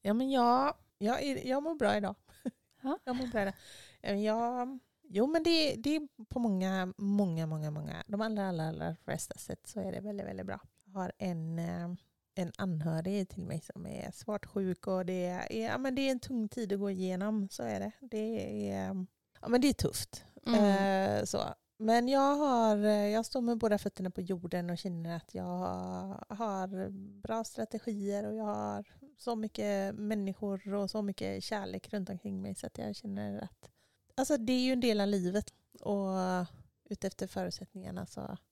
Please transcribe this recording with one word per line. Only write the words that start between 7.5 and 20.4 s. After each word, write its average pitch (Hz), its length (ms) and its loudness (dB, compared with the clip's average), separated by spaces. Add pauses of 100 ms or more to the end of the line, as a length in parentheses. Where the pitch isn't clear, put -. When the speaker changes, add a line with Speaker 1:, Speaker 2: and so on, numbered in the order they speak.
Speaker 1:
många, 151 360 -6
de 208 140 -2
allra, 214 280 0
allra, 160 180 0
allra 160 360 -2
flesta - 340 -6
sätt - 300 -8
så - 120 -8
är 190 120 -4
det 185 80 -6
väldigt, 202 280 -6
väldigt 185 180 -6
bra. 190 140 -6 (260)
Jag 190 140 -20
har 180 180 -2
en, 165 420 -2
eh, 175 340 -4 (420)
en 175 220 -4
anhörig 175 720 0
till 185 160 -8
mig 160 160 -4 (120)
som 170 140 -10
är - 240 -8
svårt - 340 -6
sjuk 190 420 -2
och 185 180 0
det 180 200 0
är, 180 280 -4
ja, 226 240 -2
men 262 180 0
det 269 60 2
är 269 100 2
en 254 80 0
tung 226 300 -2
tid 208 240 -2
att 196 60 0
gå 202 120 0
igenom, 190 600 0
så 240 120 -6
är 214 160 -2
det. 208 120 -4 (100)
Det 214 680 -4
är, 190 340 -2 (360)
ja, - 60 -8
men 247 140 6
det 285 80 6
är 262 40 4
tufft. - 520 -2 (200)